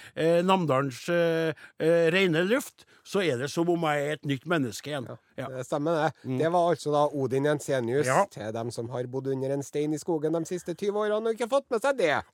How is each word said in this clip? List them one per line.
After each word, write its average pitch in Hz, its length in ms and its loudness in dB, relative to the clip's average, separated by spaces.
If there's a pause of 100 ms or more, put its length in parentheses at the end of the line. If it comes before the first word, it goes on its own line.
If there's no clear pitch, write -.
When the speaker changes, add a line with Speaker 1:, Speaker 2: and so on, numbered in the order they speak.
(160)
Speaker 1:
eh, 165 260 4
Namdalens, 139 680 2
eh, 165 420 0 (280)
eh, 165 300 4
rene 180 380 2
luft, - 380 -2 (180)
så - 180 -2
er 143 160 0
det 135 140 -4
som 170 180 0
om 170 140 2
jeg 147 240 0
er 151 80 -4
et - 100 -10
nytt 139 220 -4
menneske 139 420 -2
igjen. 139 220 -6
Speaker 2:
Ja, 120 60 -16 (200)
Speaker 1:
Ja. 131 120 -6
Speaker 2:
det 127 180 -8
stemmer 151 320 -2
det. 151 140 2 (100)
Speaker 1:
Mm. 127 160 -4
Speaker 2:
Det 156 120 2
var 175 200 4
altså 151 200 -2
da 147 120 4 (100)
Odin 135 320 0
Jensenius, 135 600 0
Speaker 1:
Ja. 156 240 4
Speaker 2:
til 110 220 -8
dem 117 180 -4
som 117 180 -8
har 127 160 -6
bodd 131 220 -6
under 135 240 -2
en 143 120 -2
stein 151 300 -2
i 151 40 -2
skogen 160 360 -2
de 165 120 -2
siste 180 280 -8
tyve 202 220 -4
årene 214 320 -2
og 226 80 -2
ikke 226 140 -4
fått 269 200 0
med 226 120 -2
seg 277 160 2
det. 147 260 2 (100)